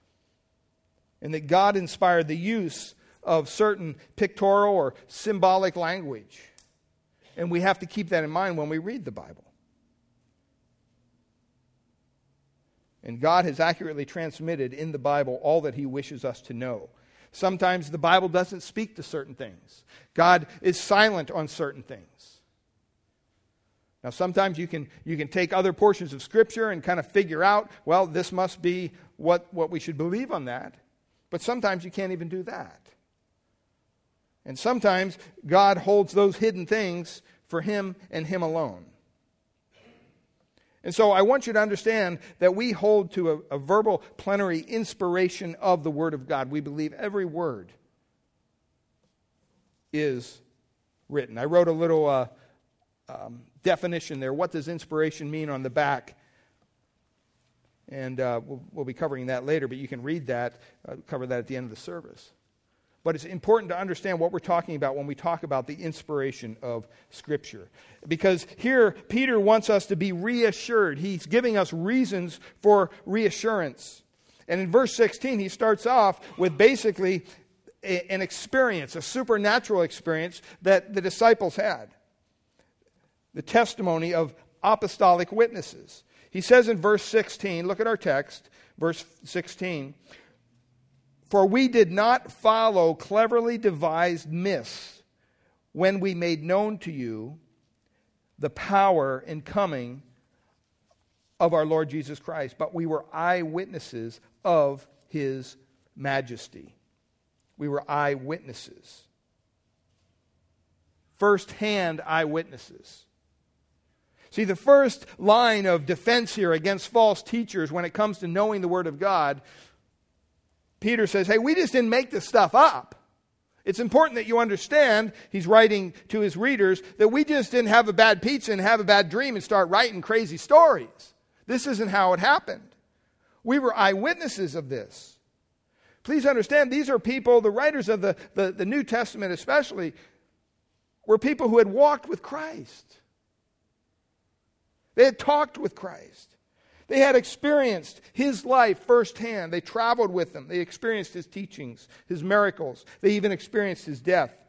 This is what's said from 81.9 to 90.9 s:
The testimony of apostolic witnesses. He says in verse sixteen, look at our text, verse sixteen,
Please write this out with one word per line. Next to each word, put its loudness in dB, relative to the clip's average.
The -12
testimony 0
of -2
apostolic 2
witnesses. -6
He -8
says 6
in 0
verse 2
sixteen, -4
look -6
at -2
our -2
text, -6
verse -4
sixteen, -10